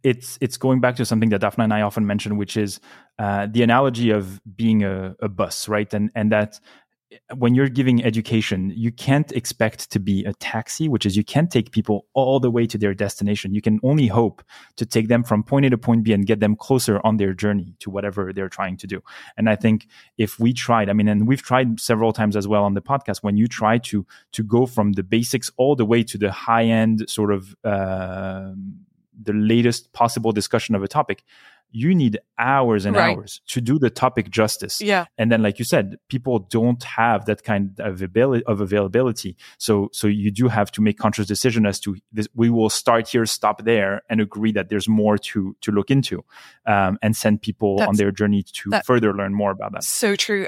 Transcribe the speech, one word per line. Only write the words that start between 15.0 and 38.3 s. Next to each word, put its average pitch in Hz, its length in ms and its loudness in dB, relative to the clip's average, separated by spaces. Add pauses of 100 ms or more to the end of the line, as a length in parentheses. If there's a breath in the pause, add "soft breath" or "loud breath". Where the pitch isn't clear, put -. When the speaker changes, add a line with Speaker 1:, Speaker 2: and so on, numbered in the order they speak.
Speaker 1:
them 120 160 2
from 107 180 0
point 139 220 2
A 135 60 4
to 120 80 2
point 117 260 2
B 110 80 2
and 101 140 2
get 107 140 2
them 107 140 2
closer 113 500 0
on 110 120 2
their 98 160 0
journey 95 460 -4
to - 100 -14
whatever 98 460 -6
they're 95 160 -6
trying 92 260 -6
to 95 100 -14
do. 95 160 -8 (360 loud breath)
And 110 100 2
I 107 80 2
think 110 300 0 (320 soft breath)
if 107 200 -2
we 117 140 2
tried, 113 380 0
I - 20 0
mean, 107 160 2
and 104 180 2
we've 135 160 2
tried 127 380 0
several 113 320 2
times 107 240 0
as 98 100 -2
well 104 180 2
on 101 100 0
the 98 80 -4
podcast, 135 400 -4
when 104 160 0
you 110 80 4
try 117 320 0
to, 104 260 -6 (280 soft breath)
to 113 100 -4
go 120 240 2
from 107 260 0
the 98 100 -2
basics 113 540 -2
all 135 200 2
the 120 100 2
way 117 160 4
to 113 160 -6
the 101 120 0
high 117 340 0
end 110 440 2
sort 104 240 0
of, 98 320 -6
uh, 95 880 -6 (680)
the 107 120 -4
latest 113 600 2
possible 117 360 0
discussion 107 440 0
of 98 80 0
a 98 60 -4
topic, 143 360 -4 (460 soft breath)
you 131 240 0
need 120 240 2 (200)
hours 120 480 2
and 101 100 0
Speaker 2:
Right. 170 180 2
Speaker 1:
hours - 340 -14
to - 120 -4
do 123 180 2
the 127 120 2
topic 120 400 -2
justice. - 500 -2
Speaker 2:
Yeah. 202 240 0 (140)
Speaker 1:
And 113 120 2
then, 113 120 4
like 104 160 0
you 120 80 -4
said, 104 320 0 (100)
people 123 300 -2
don't 117 460 0
have 117 420 0
that 107 180 -2
kind 101 340 -2
of 95 200 -6
abili-, 113 460 0